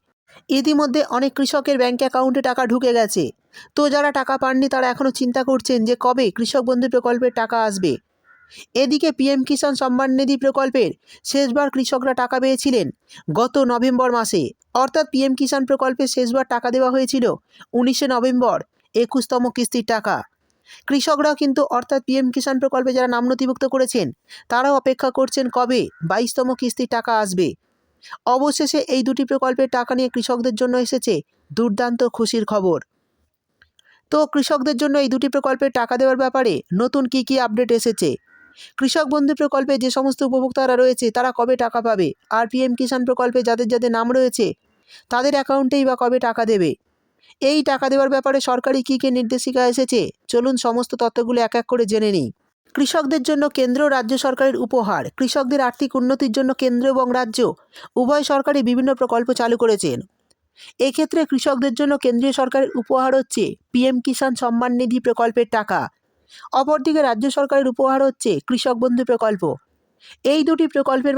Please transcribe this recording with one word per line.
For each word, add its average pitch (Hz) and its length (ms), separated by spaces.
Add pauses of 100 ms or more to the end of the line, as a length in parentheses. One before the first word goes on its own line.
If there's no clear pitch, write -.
(580)
ইতিমধ্যে 294 440 (140)
অনেক 262 220
কৃষকের 277 440
ব্যাংক 247 220
অ্যাকাউন্টে 262 460
টাকা 254 220
ঢুকে 247 260
গেছে। 208 260 (500)
তো 285 80 (120)
যারা 285 160 (100)
টাকা 269 240
পাননি 262 300
তারা 254 200
এখনও 262 260
চিন্তা 254 240
করছেন 254 420
যে 240 100 (100)
কবে 254 200 (120)
কৃষক 240 320
বন্ধু 254 240
প্রকল্পের 247 480
টাকা 226 180 (100)
আসবে। 185 240 (880)
এদিকে 285 360
পিএম 269 300
কিষাণ 285 340
সম্মান 262 360
নিধি 277 260
প্রকল্পের 269 480 (400)
শেষবার 277 420
কৃষকরা 262 480
টাকা 247 220
পেয়েছিলেন 254 440 (520)
গত 247 160 (180)
নভেম্বর 247 440
মাসে, 220 240 (400)
অর্থাৎ 277 300
পিএম 269 280
কিষাণ 269 300
প্রকল্পে 262 360 (100)
শেষবার 254 380
টাকা 240 220
দেওয়া 254 200
হয়েছিল 262 300 (520)
উনিশে 254 380
নভেম্বর 240 420 (380)
একুশতম 240 480 (120)
কিস্তির 240 380
টাকা। 208 220 (720)
কৃষকরা 294 460 (100)
কিন্তু 285 200 (160)
অর্থাৎ 254 300
পিএম 262 240
কিষাণ 269 280
প্রকল্পে 262 380
যারা 254 180
নাম 240 160
নথিভুক্ত 262 320 (100)
করেছেন 254 340 (400)
তারাও 254 340
অপেক্ষা 262 360
করছেন 262 280 (120)
কবে 247 240 (280)
বাইশতম 240 400 (100)
কিস্তির 247 360
টাকা 233 160 (120)
আসবে। 185 240 (880)
অবশেষে 285 440 (160)
এই 262 120
দুটি 269 180
প্রকল্পের 262 520
টাকা 240 200
নিয়ে 254 160
কৃষকদের 240 480
জন্য 247 140 (100)
এসেছে 240 280 (380)
দুর্দান্ত 233 500 (160)
খুশির 226 340
খবর। 185 280 (1300)
তো 302 80 (140)
কৃষকদের 285 480
জন্য 285 220
এই 262 100
দুটি 262 200
প্রকল্পের 269 460
টাকা 233 220
দেওয়ার 262 220
ব্যাপারে 254 300 (280)
নতুন 262 300
কী 262 160
কী 269 80 (100)
আপডেট 233 340
এসেছে, 202 320 (680)
কৃষক 285 340
বন্ধু 294 280
প্রকল্পে 277 320 (100)
যে 254 140
সমস্ত 269 220 (100)
উপভোক্তারা 262 520
রয়েছে 254 240 (100)
তারা 254 220
কবে 247 260
টাকা 233 240
পাবে, 190 200 (300)
আর 233 140
পিএম 254 240
কিষাণ 254 300
প্রকল্পে 247 420
যাদের 233 260
যাদের 240 240
নাম 226 100 (100)
রয়েছে 247 280 (640)
তাদের 254 280
অ্যাকাউন্টেই 277 480
বা 254 160
কবে 247 260
টাকা 233 240
দেবে, 180 200 (720)
এই 294 180 (100)
টাকা 269 220
দেওয়ার 269 220
ব্যাপারে 269 260 (100)
সরকারি 262 380
কী 262 140
কী 269 160
নির্দেশিকা 254 440 (100)
এসেছে, 247 300 (300)
চলুন 247 240 (100)
সমস্ত 240 260 (100)
তথ্যগুলো 233 460
এক - 120
এক 233 120
করে 240 200
জেনে 214 260
নিই। 135 100 (480)
কৃষকদের 285 540
জন্য 294 140 (140)
কেন্দ্র 254 260
ও 294 140
রাজ্য 240 160 (120)
সরকারের 269 400
উপহার। 202 380 (120)
কৃষকদের 269 520
আর্থিক 262 320
উন্নতির 262 380
জন্য 269 140 (100)
কেন্দ্র 247 320
এবং 254 140 (120)
রাজ্য 240 200 (600)
উভয় 294 300
সরকারই 285 380
বিভিন্ন 254 300
প্রকল্প 240 300 (100)
চালু 233 240
করেছেন। 196 340 (880)
এক্ষেত্রে 311 340 (100)
কৃষকদের 269 480
জন্য 285 140 (100)
কেন্দ্রীয় 254 360
সরকারের 262 300 (120)
উপহার 262 380
হচ্ছে 247 240 (280)
পিএম 254 340
কিষাণ 269 360
সম্মান 240 380
নিধি 247 280
প্রকল্পের 233 500
টাকা, 196 240 (800)
অপরদিকে 302 500
রাজ্য 226 160 (120)
সরকারের 277 360
উপহার 269 340
হচ্ছে 254 240 (160)
কৃষক 247 360
বন্ধু 247 260
প্রকল্প। 220 340 (920)
এই 311 140
দুটি 320 260
প্রকল্পের 269 440